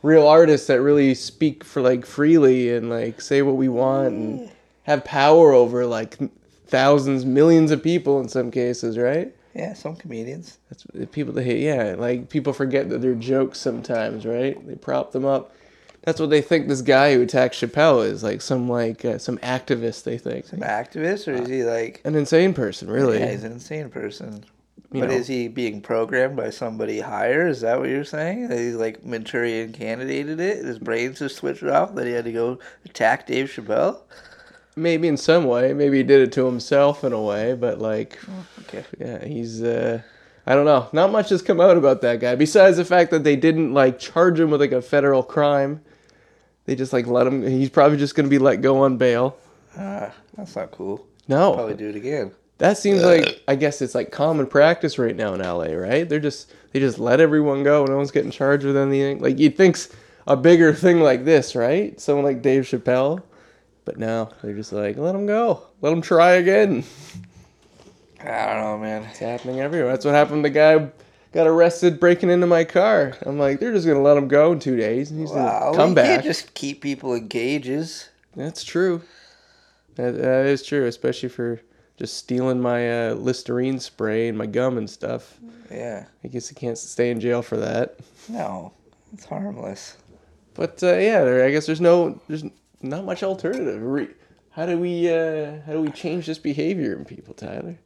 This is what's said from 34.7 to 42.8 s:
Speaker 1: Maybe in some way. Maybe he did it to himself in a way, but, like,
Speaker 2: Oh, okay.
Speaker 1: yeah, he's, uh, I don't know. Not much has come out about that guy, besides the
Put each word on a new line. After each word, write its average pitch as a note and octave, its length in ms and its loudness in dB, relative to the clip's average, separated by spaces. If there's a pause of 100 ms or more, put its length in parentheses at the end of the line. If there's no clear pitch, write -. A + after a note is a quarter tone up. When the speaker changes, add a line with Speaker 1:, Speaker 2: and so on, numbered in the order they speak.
Speaker 1:
Maybe E3 300 0
in D3 80 0
some D#3+ 300 2
way. B2+ 280 2
Maybe C#3+ 240 2
he C3 60 4
did C3+ 180 8
it B2+ 120 2
to C3 120 0
himself C#3 600 0
in A#2+ 80 0
a A2 80 -4
way, G#2+ 320 -2
but, A#2+ 280 -4
like, A2 380 -6 (100)
Speaker 2:
Oh, F#2 160 -16 (180)
okay. - 200 -14 (160)
Speaker 1:
yeah, A#2+ 260 -12
he's, A2+ 380 -10
uh, A#2 380 -2 (440)
I B2+ 80 0
don't C#3+ 120 4
know. C#3 260 4
Not F#3 220 2
much G#3 160 0
has F#3 120 2
come E3 200 2
out F3+ 160 8
about C#3 240 4
that A#2+ 180 0
guy, B2 160 0
besides F3 420 6
the F3 80 0